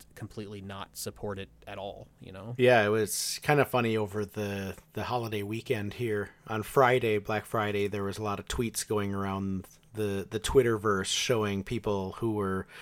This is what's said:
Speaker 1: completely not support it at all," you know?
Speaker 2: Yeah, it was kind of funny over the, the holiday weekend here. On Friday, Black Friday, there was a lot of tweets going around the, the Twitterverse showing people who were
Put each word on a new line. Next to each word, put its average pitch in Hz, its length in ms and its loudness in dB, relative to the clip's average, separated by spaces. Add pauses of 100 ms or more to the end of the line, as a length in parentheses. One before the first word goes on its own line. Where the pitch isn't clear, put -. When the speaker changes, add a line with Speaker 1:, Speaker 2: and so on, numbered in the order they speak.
(160)
Speaker 1:
completely 104 440 -12
not 98 360 -12
support 101 420 -8
it 98 100 -10 (180)
at 101 120 -10
all," 101 300 -10 (120)
you 90 120 -16
know? 98 260 -12
Speaker 2:
Yeah, 123 260 8
it 101 40 4
was 107 560 0
kind 147 160 6
of 127 80 4
funny 117 280 2
over 104 280 -2
the, 98 500 -4 (200)
the 107 100 -4
holiday 110 400 -4
weekend 104 500 -4
here. 107 360 -2 (180)
On 110 160 -2
Friday, 120 540 6
Black 104 280 -2
Friday, 104 400 0
there 101 160 -2
was 98 160 -4
a 107 60 -6
lot 101 160 -4
of 92 60 -12
tweets - 400 -4
going 101 280 0
around 98 520 -2 (280)
the, 101 340 -2
the 110 120 -4
Twitterverse 107 640 4
showing 104 560 0
people 98 560 -4
who 113 140 -2
were 95 340 -2 (160)